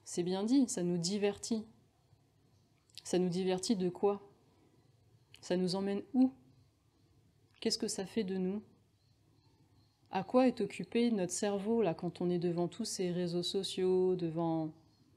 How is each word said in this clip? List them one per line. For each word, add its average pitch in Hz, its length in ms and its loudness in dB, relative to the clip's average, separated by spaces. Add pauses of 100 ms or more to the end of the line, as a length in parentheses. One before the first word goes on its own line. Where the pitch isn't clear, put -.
C'est - 180 -4
bien 185 200 0
dit, 247 260 4
ça 180 140 -2
nous 175 140 2
divertit. 202 680 -2 (1400)
Ça - 160 -2
nous 180 100 0
divertit 185 460 -2
de 185 140 0
quoi ? 202 320 0 (1200)
Ça 180 160 -2
nous 180 180 0
emmène 196 260 -2 (120)
où ? 254 180 4 (1300)
Qu'est-ce 226 180 -2
que 220 120 -4
ça 190 160 -6
fait 220 180 -2
de 190 140 -4
nous ? 190 260 -2 (1500)
À 190 120 -2
quoi 254 240 4
est 247 140 2
occupé 233 500 0
notre 185 220 0
cerveau, 202 480 0
là, 175 120 4
quand 170 280 -6
on 175 80 2
est 180 100 2
devant 175 280 0
tous 220 180 -8
ces 180 260 -2
réseaux 175 320 -2
sociaux, 185 720 2
devant 165 560 0 (460)